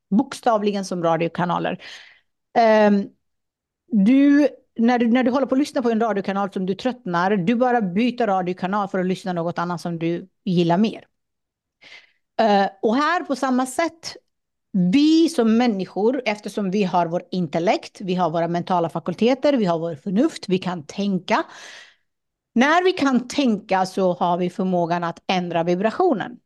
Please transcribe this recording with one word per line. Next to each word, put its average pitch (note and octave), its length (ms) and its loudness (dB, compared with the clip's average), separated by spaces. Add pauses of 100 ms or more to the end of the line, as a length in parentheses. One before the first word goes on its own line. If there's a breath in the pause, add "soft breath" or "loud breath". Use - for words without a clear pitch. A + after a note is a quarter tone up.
(100)
Bokstavligen G#3 720 0
som F3+ 180 -6
radiokanaler. E3+ 800 -2 (760 loud breath)
Ehm, G#3+ 460 4 (880)
du, C4+ 560 4 (280)
när A#3+ 220 2
du, A#3 100 2
när B3 160 2
du B3 60 0
håller C4+ 160 0
på - 80 -2
att C4 40 2
lyssna C#4+ 240 -2
på A#3 80 0
en A3 100 0
radiokanal G3+ 520 -2
som F#3 140 -4
du F#3+ 80 -2
tröttnar, F#3+ 600 -2
du F#3 180 0
bara A#3+ 280 0
byter A3+ 440 -2
radiokanal F#3+ 600 -4
för G3 100 -4
att F3+ 80 -2
lyssna F#3 260 -4
något E3+ 260 -4
annat F3 220 -4
som E3+ 180 -8
du E3 300 -4 (160)
gillar F3 340 2
mer. - 280 -2 (1300 loud breath)
Eh, G3+ 260 4 (160)
och A3+ 140 2
här D#4 280 0
på C4+ 120 -4
samma B3+ 300 0
sätt, D#4+ 500 -6 (560)
vi C#4+ 560 4
som A3+ 280 2
människor, A3+ 680 0
eftersom G#3 460 -4
vi G3+ 140 0
har F3 220 0
vår E3+ 240 -4
intellekt, F3+ 680 -2
vi F#3 140 -4
har F3+ 160 0
våra E3 180 -2
mentala E3+ 400 -2
fakulteter, B3 640 0
vi A#3 120 0
har E3+ 140 0
vår E3 160 -6
förnuft, G3+ 540 -2
vi F#3 100 2
kan F3+ 280 -8
tänka. G3+ 580 -2 (1080 loud breath)
När D#4 300 4
vi F#4 80 4
kan C4 360 0
tänka F#3+ 580 0
så F#3 280 0
har F3 240 0
vi F3+ 120 -2
förmågan F3 540 -2
att E3+ 220 -8
ändra F3 360 -2
vibrationen. G#3 840 0